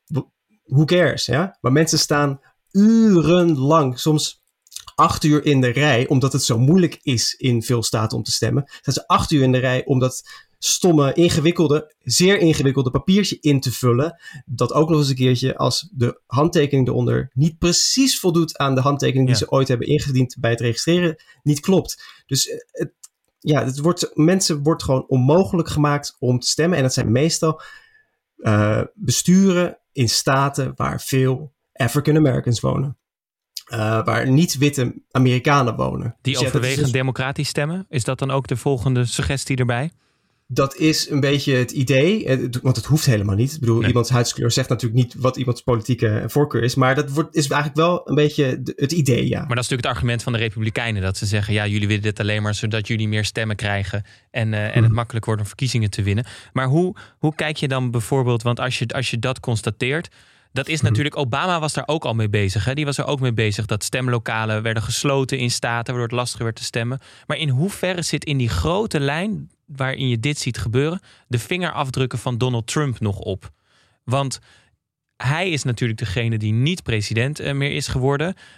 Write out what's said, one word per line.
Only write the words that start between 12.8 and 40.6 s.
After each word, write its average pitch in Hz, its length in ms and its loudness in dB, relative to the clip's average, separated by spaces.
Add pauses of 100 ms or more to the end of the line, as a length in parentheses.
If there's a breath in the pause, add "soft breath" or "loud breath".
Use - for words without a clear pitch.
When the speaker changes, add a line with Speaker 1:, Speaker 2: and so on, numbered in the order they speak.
Speaker 1:
papiertje 190 500 0
in 139 200 2
te 123 120 -2
vullen. 123 480 0 (260 loud breath)
Dat 120 260 -2
ook 156 160 2
nog 160 100 4
eens 147 100 2
een 135 60 0
keertje, 127 420 2
als - 360 -2
de 120 340 -2
handtekening 143 640 2
eronder 123 460 -2
niet 160 240 0
precies 254 600 2
voldoet 165 400 0
aan 139 160 0
de 127 60 2
handtekening 131 460 2
die 123 100 4
Speaker 2:
Ja. - 80 -2
Speaker 1:
ze - 60 -8
ooit 135 180 2
hebben 123 180 0
ingediend 135 540 0
bij 120 100 0
het 120 100 -2
registreren, 160 560 0 (260 soft breath)
niet 147 180 0
klopt. - 420 0 (240 loud breath)
Dus, 135 220 -2
eh, - 80 -8 (140)
het, - 220 -8 (460)
ja, 139 260 0
het 131 140 -4
wordt, 165 360 -2
mensen 160 480 2
wordt 156 200 0
gewoon 131 260 0
onmogelijk 151 600 2
gemaakt 147 500 0
om 123 200 0
te - 80 -4
stemmen. 170 300 0
En 139 80 2
dat 131 100 2
zijn 110 180 0
meestal, 160 500 0 (760 loud breath)
eh, 107 460 2 (120)
besturen 180 840 2 (140)
in 123 160 0
staten 139 680 0
waar 135 240 -4
veel 131 520 -2 (200)
African 143 440 0
Americans 131 440 2
wonen. 135 360 -2 (720)
Eh, 110 380 -2
waar 131 260 0
niet-witte 139 800 2
Amerikanen 127 640 2
wonen. - 440 -4
Speaker 2:
Die 127 120 -2
Speaker 1:
Dus - 0 -
ja, 135 60 -2
dat 123 40 0
is - 60 2
Speaker 2:
overwegend 131 360 0
Speaker 1:
dus 127 80 0
Speaker 2:
democratisch 131 560 -2
stemmen? 165 400 -4
Is 147 160 -4
dat 131 140 -4
dan 139 120 -4
ook 135 160 0
de 131 100 -2
volgende 127 480 0
suggestie 135 520 -2
erbij? 123 340 -2 (560)
Speaker 1:
Dat 135 300 -2